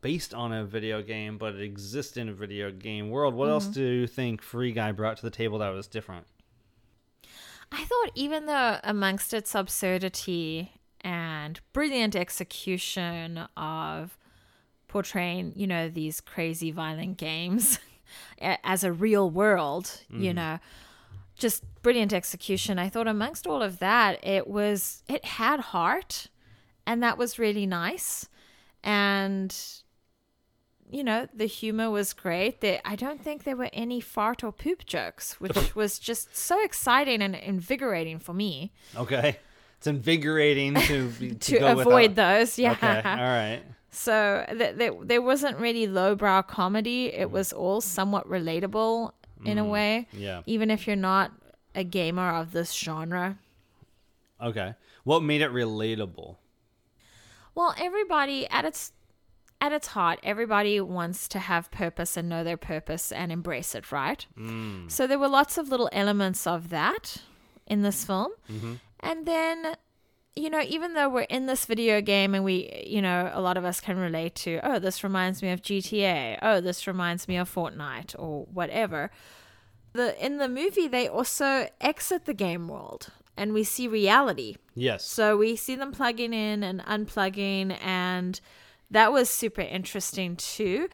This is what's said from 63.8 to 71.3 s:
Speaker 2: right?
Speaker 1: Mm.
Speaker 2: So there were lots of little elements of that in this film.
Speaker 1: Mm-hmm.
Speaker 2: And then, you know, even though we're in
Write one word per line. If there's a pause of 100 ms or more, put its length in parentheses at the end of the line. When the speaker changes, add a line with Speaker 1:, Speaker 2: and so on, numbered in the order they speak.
Speaker 2:
right? (120)
Speaker 1:
Mm.
Speaker 2:
So
there
were
lots
of
little
elements
of
that (500)
in
this
film. (200)
Speaker 1:
Mm-hmm. (280)
Speaker 2:
And
then, (600)
you
know,
even
though
we're
in